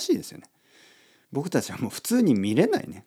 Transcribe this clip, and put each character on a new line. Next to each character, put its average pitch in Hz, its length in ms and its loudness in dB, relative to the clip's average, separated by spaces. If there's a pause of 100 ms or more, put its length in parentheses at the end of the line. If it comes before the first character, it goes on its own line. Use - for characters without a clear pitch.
し 349 140 0
い - 20 2
で 170 60 -8
す - 100 -16
よ - 60 -18
ね。 - 100 -20 (840)
僕 160 200 -4
た 135 100 2
ち - 120 -8
は - 40 -12
も 113 120 -4
う - 20 -8
普 - 100 -12
通 247 220 2
に 156 120 6
見 104 200 0
れ 160 120 6
な 415 140 0
い - 80 -12
ね。 - 180 -14